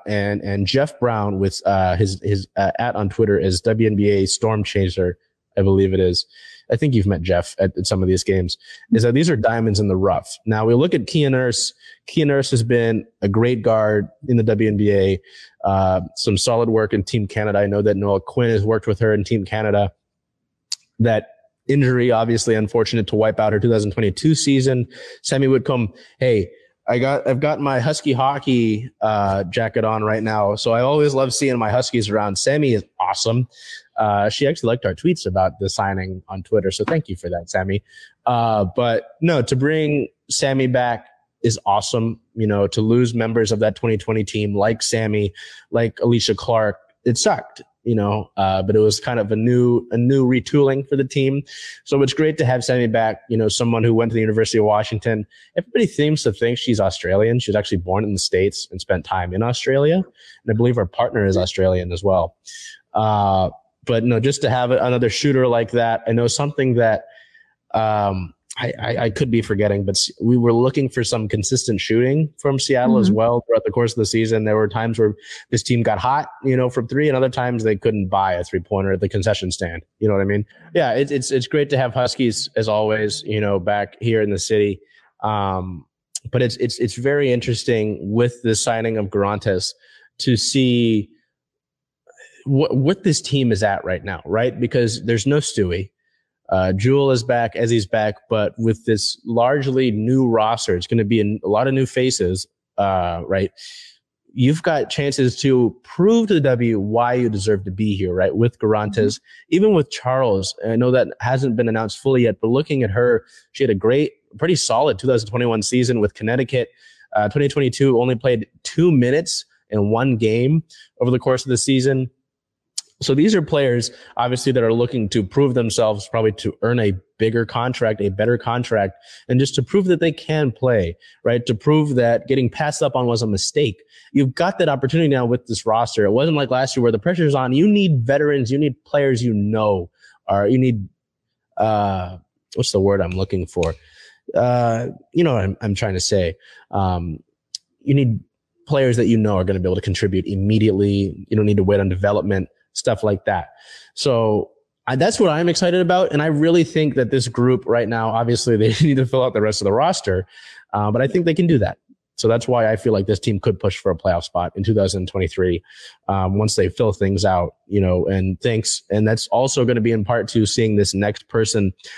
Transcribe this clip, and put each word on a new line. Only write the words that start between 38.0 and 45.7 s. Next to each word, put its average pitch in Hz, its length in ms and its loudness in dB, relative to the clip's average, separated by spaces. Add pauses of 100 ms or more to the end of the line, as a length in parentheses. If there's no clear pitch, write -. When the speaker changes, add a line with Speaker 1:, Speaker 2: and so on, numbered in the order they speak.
Speaker 1:
Uh, 117 400 0 (100)
but 117 360 -2 (100)
no, 160 220 2
to - 120 -2
bring 147 520 0 (220)
Sammy 135 360 0
back 123 420 -2 (360)
is 113 220 0
awesome. 110 540 -2 (160)
You 110 120 -2
know, 101 200 2
to 110 140 -2
lose 117 320 2
members 113 380 0
of 104 80 -2
that 107 160 0
twenty 113 220 -2
twenty 110 260 -2
team 104 320 -4
like 110 260 0
Sammy, 107 520 -2 (360)
like 117 300 -2